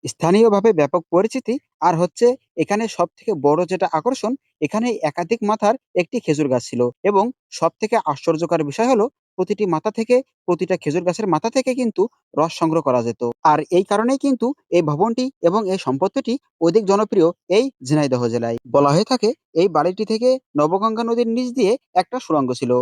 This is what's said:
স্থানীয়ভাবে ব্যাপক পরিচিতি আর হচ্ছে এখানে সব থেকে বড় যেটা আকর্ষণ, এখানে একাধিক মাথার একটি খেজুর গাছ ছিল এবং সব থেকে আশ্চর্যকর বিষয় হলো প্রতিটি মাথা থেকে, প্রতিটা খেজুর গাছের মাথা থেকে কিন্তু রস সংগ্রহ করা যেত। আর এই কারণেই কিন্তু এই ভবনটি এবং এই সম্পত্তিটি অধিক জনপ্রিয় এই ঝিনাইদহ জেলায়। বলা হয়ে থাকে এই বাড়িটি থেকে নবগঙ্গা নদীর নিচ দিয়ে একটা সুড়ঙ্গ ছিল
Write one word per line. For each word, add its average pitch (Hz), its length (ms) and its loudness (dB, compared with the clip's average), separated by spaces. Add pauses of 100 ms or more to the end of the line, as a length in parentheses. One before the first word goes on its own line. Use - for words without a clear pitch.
স্থানীয়ভাবে 202 640 4
ব্যাপক 160 380 2
পরিচিতি 220 440 0 (260)
আর 170 160 2
হচ্ছে 175 300 0 (300)
এখানে 208 320 -2
সব 175 280 -2
থেকে - 160 -6 (120)
বড় 151 220 4
যেটা 180 260 -2
আকর্ষণ, 226 400 -2 (280)
এখানে 220 280 -2 (160)
একাধিক 170 380 -4
মাথার 208 320 0 (200)
একটি 175 260 -2
খেজুর 147 280 -2
গাছ 123 160 0
ছিল 120 160 -6 (220)
এবং 196 220 2 (260)
সব - 280 -2
থেকে 220 260 -2
আশ্চর্যকর 160 600 -2
বিষয় 214 280 -2
হলো 220 140 2 (260)
প্রতিটি 202 340 -4
মাথা 175 260 -2
থেকে, 226 240 0 (280)
প্রতিটা 180 320 -2
খেজুর 160 300 -4
গাছের 180 220 -2
মাথা 156 220 0
থেকে 262 240 -2
কিন্তু 240 280 -2 (340)
রস 156 220 0
সংগ্রহ 165 240 0
করা 123 200 2
যেত। 117 200 -6 (220)
আর 151 140 4 (120)
এই 185 140 2
কারণেই 233 340 0
কিন্তু 262 280 -2 (240)
এই 175 120 4
ভবনটি 202 420 0 (180)
এবং 180 180 2 (100)
এই 190 80 -2
সম্পত্তিটি 190 560 -2 (260)
অধিক 170 240 4
জনপ্রিয় 196 440 2 (200)
এই 208 160 4 (200)
ঝিনাইদহ 131 440 0
জেলায়। 117 280 -2 (100)
বলা 139 260 4
হয়ে 185 180 0
থাকে 247 200 0 (240)
এই 175 140 2
বাড়িটি 180 360 0
থেকে 220 240 -2 (280)
নবগঙ্গা 196 480 0
নদীর 233 240 0
নিচ 247 260 -4
দিয়ে 220 180 2 (220)
একটা 185 260 -2
সুড়ঙ্গ 139 340 -2
ছিল 123 280 -2